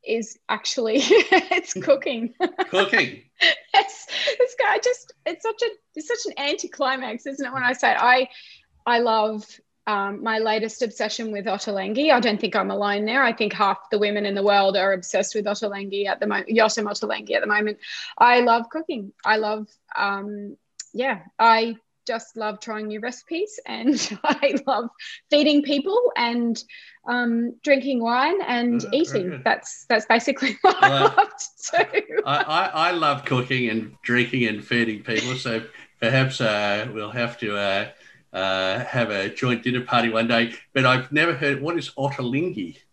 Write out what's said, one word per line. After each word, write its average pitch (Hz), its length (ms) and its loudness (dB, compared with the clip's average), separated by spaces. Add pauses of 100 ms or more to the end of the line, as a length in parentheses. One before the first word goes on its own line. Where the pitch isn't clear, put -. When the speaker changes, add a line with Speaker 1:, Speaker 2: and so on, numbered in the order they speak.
Speaker 1:
is 226 340 -4 (100)
actually, 220 480 -2
<laughs> 285 40 4
it's 370 720 4
cooking. 262 600 0 (360)
Speaker 2:
Cooking. 190 580 0
Speaker 1:
<laughs> - 40 -20 (420)
It's, - 320 2 (320)
it's 508 180 2
got, 427 280 0
just, - 300 -2 (120)
it's 349 180 -6
such 440 180 -4
a, 466 80 0 (260)
it's 311 140 -12
such 453 260 -4
an 277 140 -6
anticlimax, 262 760 -4
isn't 277 200 -8
it, 247 80 -8
when 262 100 -4
I 247 80 2
say 247 200 2
it? - 60 2
I, 254 300 4 (580)
I 240 140 2
love, 220 460 0 (420)
um, 202 340 -4
my 220 180 -2
latest 220 420 -2
obsession 220 500 -4
with 202 140 -6
Ottolenghi. 208 680 0
I 254 80 8
don't 214 220 2
think 214 160 -2
I'm 196 120 0
alone 202 360 0
there. 254 180 2
I 233 80 4
think 220 220 -2
half 196 380 0
the 214 60 0
women 208 280 0
in 196 100 -2
the 196 80 -2
world 202 320 4
are 196 160 2
obsessed 190 440 -2
with 208 100 -2
Ottolenghi 202 600 -4
at 196 140 -4
the 208 80 -2
mo-, 202 160 -2
Yotam 220 400 2
Ottolenghi 208 480 -6
at - 100 2
the 208 60 -2
moment. 208 300 0 (400)
I 240 240 6
love 233 280 2
cooking. 262 440 -8 (100)
I 214 140 2
love, 214 320 -4 (260)
um, 202 640 -6 (360)
yeah, 233 260 -2 (200)
I 226 380 4 (280)
just 226 300 -8
love 214 240 -6
trying 214 280 -8
new 214 120 -8
recipes, 320 680 -8
and 226 540 -2
<laughs> - 40 -10
I 285 300 2 (120)
love 233 220 -2 (400)
feeding 294 340 4
people 381 540 0
and, 233 440 -2 (460)
um, 240 560 -2
drinking 269 380 2
wine 262 460 0
and 240 360 0
Speaker 2:
Oh, 202 60 -8
very 233 120 0
Speaker 1:
eating. 190 280 -2
Speaker 2:
good. 135 140 -10
Speaker 1:
That's, - 440 -4
that's 214 200 0
basically 233 520 0
<laughs> - 20 -10
what 359 200 4
Speaker 2:
Well, 392 100 8 (160)
Speaker 1:
I - 80 2
love - 180 2 (400)
to - 340 2
do. - 180 -2
Speaker 2:
I, 143 120 0
I, 160 280 0 (240)
I - 20 0
love 147 340 0
cooking 127 440 0
and 107 340 -4
drinking 120 440 0
and 104 160 -6
feeding 113 400 -2
people, 120 320 -4
so 113 260 -4 (380)
perhaps, 131 420 2
uh, 104 520 0
we'll 107 180 -8
have 120 280 -6
to, 104 180 -4
uh, 101 320 -2 (440)
uh, 95 520 -2
have 117 260 -2
a 101 180 -2
joint 120 340 -2
dinner 127 180 -2
party 120 280 2
one 113 180 0
day. 117 260 0 (200)
But 131 140 2
I've 127 240 2
never 156 220 2
heard, 139 280 -2
what 170 160 -4
is - 140 -8
Ottolenghi? 135 840 -4 (160)